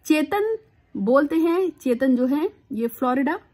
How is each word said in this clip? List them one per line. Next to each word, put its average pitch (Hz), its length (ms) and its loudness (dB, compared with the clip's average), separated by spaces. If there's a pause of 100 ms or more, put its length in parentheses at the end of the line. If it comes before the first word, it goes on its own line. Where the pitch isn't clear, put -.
चेतन 403 500 0 (400)
बोलते 277 420 2
हैं, 339 340 2
चेतन 254 440 0
जो 247 100 0
हैं 294 220 0 (240)
ये 226 180 -4
फ्लोरिडा 269 500 -2 (140)